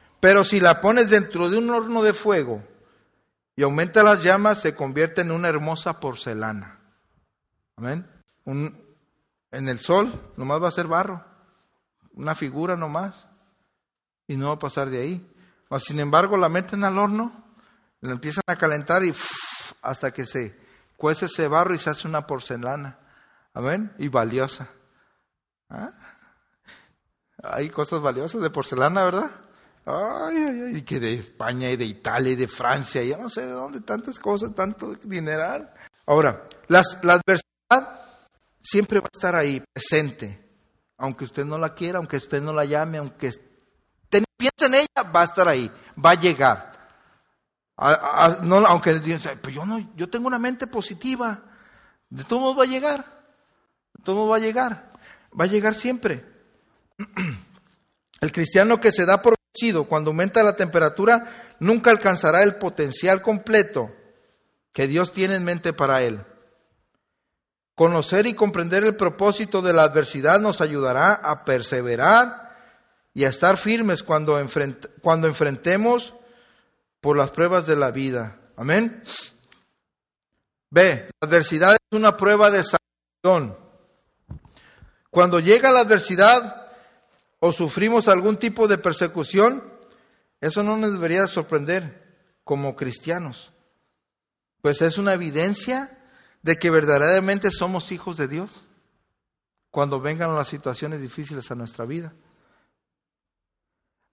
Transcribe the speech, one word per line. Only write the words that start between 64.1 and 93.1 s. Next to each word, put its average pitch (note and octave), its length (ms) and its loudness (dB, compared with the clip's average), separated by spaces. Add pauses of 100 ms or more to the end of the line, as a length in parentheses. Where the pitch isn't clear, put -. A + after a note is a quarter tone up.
que C#3 140 -2
Dios F3 240 -2
tiene F#3+ 240 -2
en F3+ 80 -4
mente F3 300 -4
para C3+ 300 0
él. G#2+ 200 -4 (1500)
Conocer E3+ 540 2
y A#3 80 -4
comprender F#3+ 480 0
el G#3+ 120 2
propósito G3+ 680 0
de F3+ 100 2
la D#3+ 100 6
adversidad D3+ 560 2
nos G#3 220 -2
ayudará D3 520 2
a D3+ 320 -4
perseverar C3 1080 2 (640)
y C3+ 100 -2
a C3+ 60 4
estar F#3 280 2
firmes G#3+ 460 -2
cuando D3+ 360 0
enfrent-, C#3 500 -6 (120)
cuando E3 260 2
enfrentemos F3+ 840 -2 (840)
por D3 180 0
las C#3 140 2
pruebas F3 340 0
de D#3 100 0
la C3+ 160 0
vida. B2 480 -6 (160)
Amén. G3 480 -2 (1700)
B, E3+ 400 4 (100)
la D#3 80 -4
adversidad E3+ 460 4
es G#3+ 240 0
una G#3+ 180 4
prueba G#3 360 4
de G3 120 2
salvación. - 920 -2 (1500)
Cuando F3 300 4
llega A3+ 320 6
la B3+ 100 8
adversidad G#3 880 4 (720)
o E3+ 120 2
sufrimos G#3+ 560 0
algún G3 300 4
tipo A3+ 300 0
de G3+ 100 2
persecución, F3+ 840 0 (760)
eso D#3 240 -2
no G#3+ 140 -2
nos G#3+ 160 -2
debería F3+ 340 0
sorprender D#3+ 720 -4 (440)
como C#3 320 -4
cristianos, D3+ 760 -8 (1120)